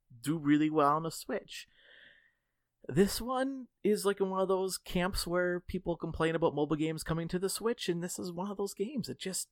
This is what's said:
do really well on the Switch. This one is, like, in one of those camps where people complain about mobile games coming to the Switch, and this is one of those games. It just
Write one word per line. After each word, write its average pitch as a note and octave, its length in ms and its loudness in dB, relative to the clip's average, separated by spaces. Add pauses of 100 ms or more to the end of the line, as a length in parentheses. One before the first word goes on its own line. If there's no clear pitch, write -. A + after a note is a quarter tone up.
(220)
do D3 160 0
really D3+ 320 4
well D3+ 260 6
on D#3+ 80 0
the E3 60 -2
Switch. - 580 -8 (1160)
This F3+ 340 2
one C4 480 -4 (140)
is, G3 220 2
like, G3+ 160 2
in G3 80 2
one F#3+ 120 0
of F#3+ 80 2
those F#3 280 0
camps - 500 -2
where F3+ 340 0
people F3 360 -4
complain E3 380 -2
about D#3+ 200 2
mobile D3+ 220 2
games D#3 260 -2
coming E3 260 -2
to F3+ 100 -2
the F#3+ 100 -2
Switch, A3+ 400 -2
and E3+ 160 0
this - 140 -6
is F#3+ 120 -6
one F3+ 200 -6
of G3 80 -8
those G3+ 160 -4
games. G#3+ 340 -4
It B2+ 100 -8
just - 340 -6